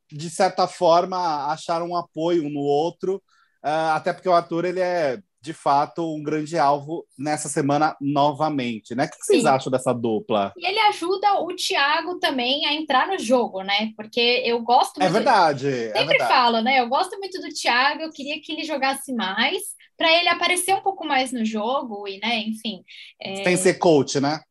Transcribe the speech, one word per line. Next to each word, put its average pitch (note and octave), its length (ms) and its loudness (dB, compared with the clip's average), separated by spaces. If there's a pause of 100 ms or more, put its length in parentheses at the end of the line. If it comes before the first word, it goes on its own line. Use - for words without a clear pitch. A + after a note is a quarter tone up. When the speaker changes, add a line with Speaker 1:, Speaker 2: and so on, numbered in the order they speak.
(100)
Speaker 1:
de D#3 200 -10
certa F#3 360 0
forma, F3 840 2
acharam E3+ 360 -4
um F3 80 -6
apoio E3+ 480 -2
um D3 60 -6
no D3 100 -4
outro, E3 640 0 (400)
ah, D#3 340 0
até D#3 160 -2
porque F3 160 -6
o F3+ 40 4
Arthur, E3+ 320 2
ele F3+ 160 -2
é, E3 400 0 (220)
de E3 100 -10
fato, D3+ 500 0 (140)
um D3+ 60 -8
grande D3+ 360 -4
alvo D3 460 0 (140)
nessa D3+ 280 -2
semana D3 540 2
novamente, C#3+ 960 0
né? C3 100 0
O - 60 -4
que - 120 -18
vocês F4+ 200 4
Speaker 2:
Sim. D3+ 60 4
Speaker 1:
acham C3+ 220 2
dessa B2+ 220 0
dupla? A2 640 -2
Speaker 2:
E - 100 -10
ele G4 120 0 (100)
ajuda G4+ 540 0
o F4 120 -6
Thiago E4 640 -2
também C#4+ 460 -2
a D4 80 0
entrar D4 360 0
no - 100 -2
jogo, A3+ 440 0
né? G#3 320 -2
Porque A#3+ 520 0
eu A#3 160 0
gosto B3 380 2
Speaker 1:
É - 40 4
Speaker 2:
muito F3 80 4
Speaker 1:
verdade, E3 560 4
é A#2 240 -2
Speaker 2:
Sempre - 240 2
Speaker 1:
verdade. - 160 2
Speaker 2:
falo, A#3+ 300 4
né? C4 180 4
Eu A#3+ 80 0
gosto F#4 300 -2
muito F#4 200 -10
do E4 140 -10
Thiago, C#4+ 500 0
eu D#4+ 80 -8
queria D4 300 -10
que D#4+ 120 -14
ele D#4+ 120 -8
jogasse C4+ 480 -4
mais, A#3 500 -2 (360)
pra D#4+ 120 2
ele E4+ 200 4
aparecer F4 440 0
um G4 60 0
pouco F#4+ 260 -4
mais C4+ 240 0
no A#3+ 140 -4
jogo A3 640 -4
e, G3 120 -10
né, A3+ 180 -2
enfim, G#3+ 440 -8 (380)
é G3 240 -8
Speaker 1:
Sem F3+ 140 2
ser F3+ 160 4
coach, D3 440 4
né? C#3+ 220 -2 (100)